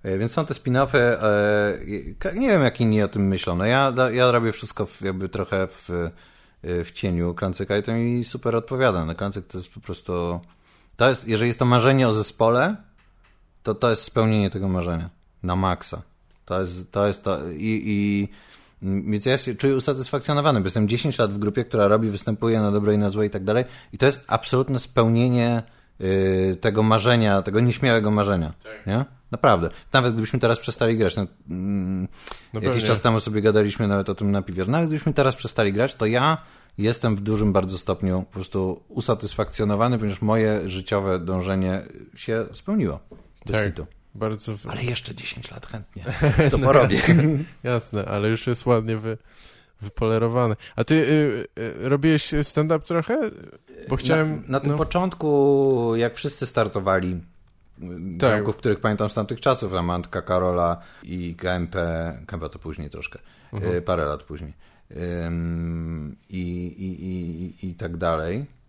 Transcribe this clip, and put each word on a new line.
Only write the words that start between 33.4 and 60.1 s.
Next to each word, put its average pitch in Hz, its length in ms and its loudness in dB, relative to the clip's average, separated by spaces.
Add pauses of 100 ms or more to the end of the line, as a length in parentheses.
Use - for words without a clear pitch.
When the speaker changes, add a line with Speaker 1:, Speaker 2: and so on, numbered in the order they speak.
Speaker 1:
gadaliśmy 104 460 2
nawet 101 220 0
o 98 60 -2
tym 101 160 0
na 101 100 2
piwie, 92 240 -4
że 101 60 -2
nawet 160 160 2
gdybyśmy 156 260 -2
teraz 131 220 2
przestali 107 380 -2
grać, 120 220 0
to 113 100 -2
ja 127 320 2 (400)
jestem 113 380 0
w 98 60 -6
dużym 104 320 0
bardzo 95 240 0
stopniu 92 460 -2
po - 100 -16
prostu 95 540 -6
usatysfakcjonowany, 110 1120 -2
ponieważ 104 220 -4
moje 107 480 0
życiowe 95 500 -2
dążenie 92 640 -2 (340)
się 113 360 -4
spełniło. 131 480 -2 (460)
Bez 107 120 -4
Speaker 2:
Tak. 107 80 0
Speaker 1:
kitu. 85 200 -6 (300)
Speaker 2:
Bardzo 107 420 -6
w- - 100 -16
Speaker 1:
Ale 110 160 -8
jeszcze 120 320 -6
dziesięć - 360 -14
lat - 140 -16
chętnie - 380 -14 (240)
Speaker 2:
<laughs> 143 240 4
Speaker 1:
to 135 60 2
Speaker 2:
No 139 80 2
Speaker 1:
porobię. 131 300 6
Speaker 2:
jasne, 165 280 6 (400)
jasne, 113 420 -2
ale 101 240 0
już 110 180 -2
jest 120 180 -4
ładnie 113 320 2
wy-, 110 200 -6 (640)
wypolerowany. 113 720 2 (200)
A 120 80 0
ty, 156 120 4
y, 143 640 2
y, 107 280 -6
robiłeś 147 420 2 (100)
stand-up 156 440 0
trochę? 170 340 -2 (720)
Bo 135 60 2
chciałem, 156 400 2
Speaker 1:
Na, - 120 -10
na 135 120 0
tym 143 120 0
Speaker 2:
no. 147 60 0
Speaker 1:
początku, 143 1160 2
jak 117 200 0
wszyscy - 300 -6
startowali, 95 640 0
y, - 720 -14 (360)
Speaker 2:
Tak. 127 120 4
Speaker 1:
grałków, 107 240 0
których 107 240 0
pamiętam 107 300 0
z - 40 -8
tamtych 110 280 -4
czasów, 127 300 0
Lamantka, 87 500 -2